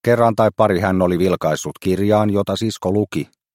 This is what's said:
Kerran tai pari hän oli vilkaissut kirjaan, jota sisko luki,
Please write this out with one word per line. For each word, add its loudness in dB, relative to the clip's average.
Kerran 2
tai 2
pari 2
hän 0
oli 2
vilkaissut -2
kirjaan, 0
jota -2
sisko -4
luki, -4